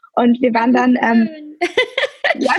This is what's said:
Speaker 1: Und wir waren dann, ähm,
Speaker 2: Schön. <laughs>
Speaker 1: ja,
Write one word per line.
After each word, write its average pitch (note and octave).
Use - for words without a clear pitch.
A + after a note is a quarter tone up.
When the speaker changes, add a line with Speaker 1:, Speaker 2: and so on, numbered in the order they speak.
Speaker 1:
Und A#3+
wir B3
waren A#3
dann, B3
ähm, A3+
Speaker 2:
Schön. D4+
<laughs> -
Speaker 1:
ja, B3+